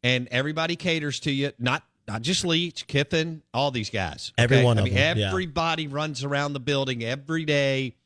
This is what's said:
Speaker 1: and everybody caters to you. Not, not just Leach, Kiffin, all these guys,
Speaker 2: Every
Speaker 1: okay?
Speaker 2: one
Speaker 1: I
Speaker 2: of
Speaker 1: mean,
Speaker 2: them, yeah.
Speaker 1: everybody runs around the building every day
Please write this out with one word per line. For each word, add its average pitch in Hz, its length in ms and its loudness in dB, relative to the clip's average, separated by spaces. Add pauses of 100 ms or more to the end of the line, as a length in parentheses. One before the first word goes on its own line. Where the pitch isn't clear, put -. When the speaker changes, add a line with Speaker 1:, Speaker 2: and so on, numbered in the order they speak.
Speaker 1:
and 123 280 2
everybody 156 460 -2
caters 160 440 -2
to 151 100 -2
you. 139 280 0
Not, 127 240 0 (260)
not 113 140 -6
just 175 220 0
Leach, 170 420 -2
Kiffin, 160 560 0 (100)
all 139 180 0
these 120 200 -4
guys, 92 480 -4
Speaker 2:
Every 120 200 6
Speaker 1:
okay? 131 60 6
Speaker 2:
one 117 140 6
Speaker 1:
I - 20 4
Speaker 2:
of 98 60 4
Speaker 1:
mean, 95 80 0
Speaker 2:
them, 135 240 2
yeah. 101 100 0
Speaker 1:
everybody 160 600 -2
runs 143 360 -4
around 143 300 -2
the 135 60 -4
building 131 440 0
every 143 400 -2
day 135 600 2